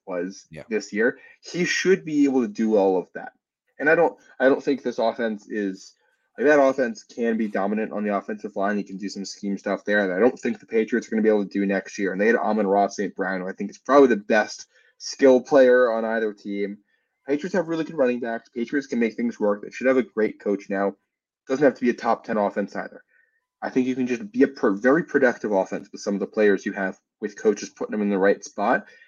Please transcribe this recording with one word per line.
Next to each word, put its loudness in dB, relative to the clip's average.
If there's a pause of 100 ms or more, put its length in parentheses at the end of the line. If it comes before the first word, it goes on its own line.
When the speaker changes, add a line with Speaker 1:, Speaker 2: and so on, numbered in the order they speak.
Speaker 1:
was -8
Speaker 2:
Yeah. -18
Speaker 1:
this -6
year. 0 (240)
He -4
should 0
be 2
able 2
to -2
do 0
all 4
of -4
that. -14 (440)
And -2
I 4
don't, 2 (220)
I 4
don't 2
think -2
this -6
offense -4
is, -6 (420)
like, 0
that 6
offense 0
can -2
be -2
dominant -4
on -6
the -2
offensive -8
line. -2
He -4
can -14
do -8
some -10
scheme -8
stuff -6
there. 0
And -2
I -2
don't 2
think -6
the -20
Patriots -2
are -20
gonna 0
be 2
able 2
to -10
do -2
next -4
year. -2
And -4
they 2
had 4
Amon-Ra 0
Saint -8
Brown, -6
who -8
I -8
think -10
is -20
probably 6
the 2
best -2 (320)
skill 4
player 4
on -2
either -2
team. -8 (480)
Patriots -2
have -2
really -4
good -12
running 2
backs. -8
Patriots -6
can -4
make 0
things -4
work. 0
They -14
should -6
have 4
a 4
great -4
coach -4
now. -2 (500)
Doesn't -4
have 6
to -20
be 2
a 2
top -2
ten -4
offense -2
either. -12 (580)
I -6
think 0
you -2
can -2
just -6
be 2
a 6
pro-, 0
very 2
productive 0
offense -2
with -16
some -4
of -4
the -4
players 2
you -4
have, -6 (220)
with -8
coaches -2
putting -10
them -2
in 0
the 0
right 2
spot. -2 (220)